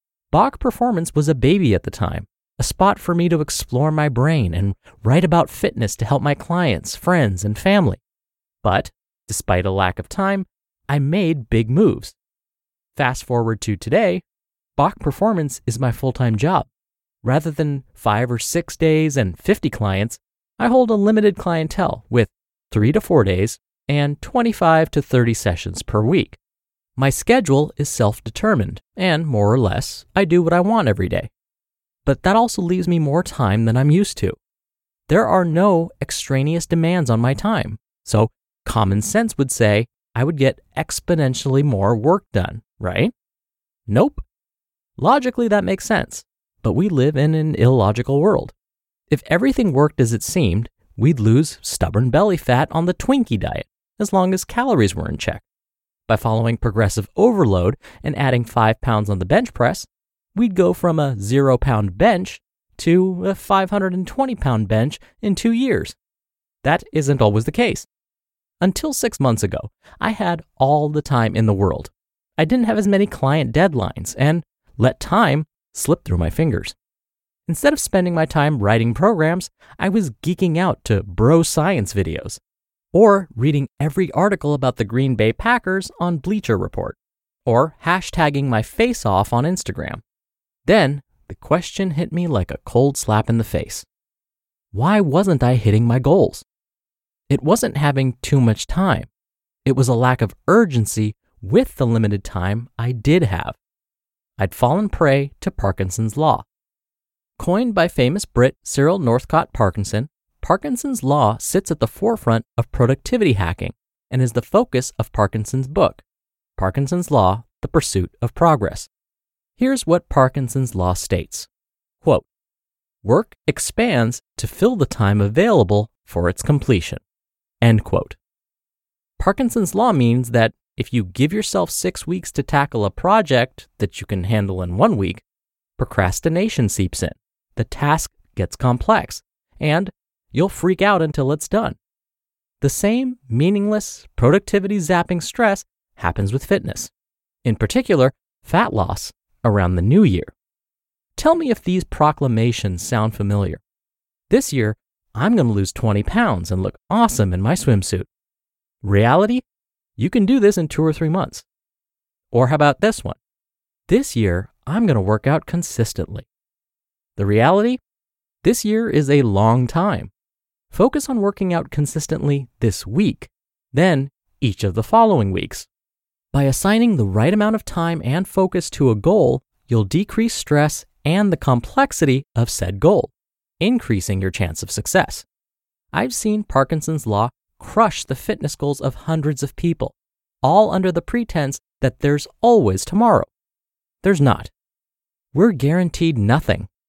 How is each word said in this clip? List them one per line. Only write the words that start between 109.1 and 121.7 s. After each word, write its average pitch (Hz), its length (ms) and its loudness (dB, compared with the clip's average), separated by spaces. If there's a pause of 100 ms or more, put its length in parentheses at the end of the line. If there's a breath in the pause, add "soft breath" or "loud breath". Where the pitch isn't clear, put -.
Parkinson, 107 560 -2 (320)
Parkinson's 254 600 -4
Law 131 340 2
sits - 320 -4
at 160 100 -4
the 113 80 0
forefront 196 600 -2 (100)
of - 140 -4
productivity 135 640 0
hacking 87 420 -4 (340)
and 127 140 0
is 120 80 0
the 117 100 -2
focus 190 560 -2
of - 140 -6
Parkinson's 110 560 -2
book, 160 340 -2 (560)
Parkinson's 139 540 -2
Law, 101 320 2 (180)
The - 60 -8
Pursuit - 440 -2 (120)
of 117 100 -4
Progress. 151 560 0 (640)
Here's 262 300 -2
what 170 240 0
Parkinson's 131 640 0
Law 90 220 0
states. - 520 -6 (540)